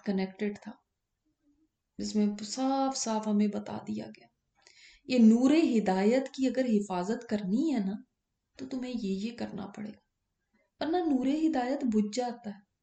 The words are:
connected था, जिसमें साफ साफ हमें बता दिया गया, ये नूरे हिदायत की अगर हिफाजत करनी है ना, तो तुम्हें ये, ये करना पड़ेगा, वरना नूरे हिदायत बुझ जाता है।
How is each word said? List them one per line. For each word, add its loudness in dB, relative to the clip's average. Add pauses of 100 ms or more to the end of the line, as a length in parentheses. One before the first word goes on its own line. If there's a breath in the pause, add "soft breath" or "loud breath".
connected -4
था, -16 (1300)
जिसमें 0
साफ -2
साफ -4
हमें 2
बता -8 (100)
दिया -6
गया, -20 (840 soft breath)
ये 4
नूरे 8
हिदायत 2
की 0
अगर 0
हिफाजत -2
करनी 0
है 0
ना, -6 (540)
तो -12
तुम्हें -8
ये, -6
ये -4
करना -10
पड़ेगा, -14 (840)
वरना 0
नूरे 0
हिदायत 0
बुझ 2 (120)
जाता -6
है। -14 (220)